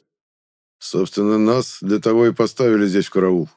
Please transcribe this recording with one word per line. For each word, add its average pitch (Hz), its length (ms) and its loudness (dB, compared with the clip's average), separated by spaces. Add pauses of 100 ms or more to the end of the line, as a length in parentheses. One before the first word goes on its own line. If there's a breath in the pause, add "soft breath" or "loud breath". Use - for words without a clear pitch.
(800)
Собственно, 104 580 -2
нас 113 440 0
для 98 180 -2
того 113 280 2
и 110 60 0
поставили 110 540 0
здесь 95 200 0
в - 40 -20
караул. 92 460 0